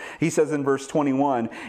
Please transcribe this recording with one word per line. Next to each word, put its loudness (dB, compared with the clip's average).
He 0
says 2
in 0
verse 0
twenty-one, 2